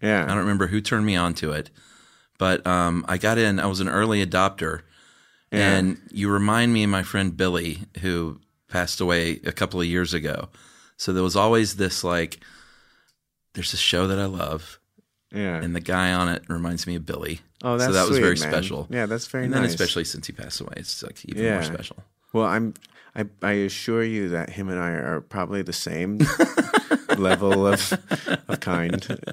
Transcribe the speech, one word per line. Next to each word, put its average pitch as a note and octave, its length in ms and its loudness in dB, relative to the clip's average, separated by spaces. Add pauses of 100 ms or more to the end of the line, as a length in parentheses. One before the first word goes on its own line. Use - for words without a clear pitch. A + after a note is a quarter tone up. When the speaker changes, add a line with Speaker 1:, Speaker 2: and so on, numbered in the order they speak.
Speaker 1:
Yeah. G#2 220 4
Speaker 2:
I C2+ 40 0
don't G2 100 0
remember G2 300 2
who G#2+ 120 0
turned G#2+ 260 0
me G2 120 2
on F2 180 2
to D#2 160 -4
it, D2+ 180 -4 (680)
but, F#2 280 2
um, F2+ 440 2
I F#2 80 0
got G#2+ 200 2
in, G#2 220 2
I D#2+ 60 0
was F#2+ 160 -2
an F#2+ 80 0
early G2+ 360 2
adopter, E2+ 560 0 (720)
Speaker 1:
Yeah. G#2 240 4
Speaker 2:
and F#2 240 2 (120)
you G2+ 200 -2
remind A2 400 4
me G#2+ 140 4
of G2+ 40 2
my F#2+ 140 2
friend F#2+ 320 0
Billy, E2+ 440 0 (200)
who E2+ 400 -2 (300)
passed F2+ 320 -2
away E2+ 440 2
a E2 60 -4
couple F#2 300 -2
of E2+ 60 2
years F2 260 0
ago. D2+ 340 -4 (480)
So - 160 -4
there F#2 120 4
was F2+ 120 2
always G#2+ 400 4
this, F#2 300 -2
like, E2+ 340 -2 (1120)
there's - 200 -6
a - 40 -4
show F2+ 300 2
that G2 120 0
I G2 80 0
love, E2 520 -6 (500)
Speaker 1:
Yeah. F#2+ 320 -4
Speaker 2:
and F2 140 -4
the E2+ 60 -4
guy F#2 320 0
on F2+ 160 2
it F2 180 -4
reminds E2+ 400 -4
me F2 80 -4
of E2 100 -8
Billy. D#2+ 360 -6 (240)
Speaker 1:
Oh, A#2+ 120 0
that's B2 120 4
Speaker 2:
So F#2+ 40 2
that F#2 140 6
was - 100 2
Speaker 1:
sweet, B2 40 4
Speaker 2:
very F2+ 180 6
Speaker 1:
man. D2+ 100 -2
Speaker 2:
special. D#2 400 -2
Speaker 1:
Yeah, A#2 180 -2
that's A2+ 200 -6
very C3 160 -4
Speaker 2:
And C3+ 100 -2
then C3 100 2
Speaker 1:
nice. A#2+ 80 0
Speaker 2:
especially E2+ 340 -2
since - 220 -8
he - 60 -10
passed - 280 -10
away, - 160 -12
it's, - 260 -10
like, - 220 -14
even - 180 -4
Speaker 1:
Yeah. A2+ 120 2
Speaker 2:
more F2 80 -2
special. - 340 -8 (340)
Speaker 1:
Well, A2+ 140 2
I'm, G#2+ 280 0 (420)
I, G#2+ 100 -4 (180)
I G2+ 80 2
assure G2+ 520 0
you G#2+ 260 -2
that E2+ 200 -4
him F#2+ 200 -8
and F2+ 100 -4
I F2 100 0
are D#2 320 -2
probably G2 400 -4
the E2+ 100 -6
same F2+ 460 -4
Speaker 2:
<laughs> - 1000 0
Speaker 1:
level G2 500 4
of, G2+ 260 2 (540)
of - 120 -2
kind, F2 600 -2 (140)